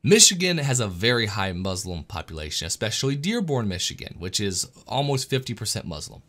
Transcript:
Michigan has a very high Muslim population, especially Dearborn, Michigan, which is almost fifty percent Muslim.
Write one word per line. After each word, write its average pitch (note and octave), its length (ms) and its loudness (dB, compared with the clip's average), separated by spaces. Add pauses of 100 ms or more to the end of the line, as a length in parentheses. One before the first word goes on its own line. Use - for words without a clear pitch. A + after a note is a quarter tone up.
Michigan F3+ 520 6
has C3+ 220 2
a A2+ 60 2
very A2 400 2
high G2 260 -2
Muslim F2+ 520 -4
population, D#2 640 -8
especially A2 500 -2
Dearborn, D#3 520 0
Michigan, - 500 -6
which F#2 200 -4
is G2 300 -2 (180)
almost C3+ 440 -2
fifty B2+ 240 -2
percent G#2+ 320 -6
Muslim. D2+ 420 -10